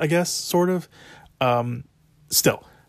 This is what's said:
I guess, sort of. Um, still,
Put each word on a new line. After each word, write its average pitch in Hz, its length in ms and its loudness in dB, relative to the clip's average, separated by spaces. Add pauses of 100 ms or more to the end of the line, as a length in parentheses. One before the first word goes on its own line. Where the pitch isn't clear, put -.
I 160 60 0
guess, 170 240 0
sort 180 400 0
of. 180 180 -4 (500)
Um, 120 460 -2 (460)
still, - 340 0 (240)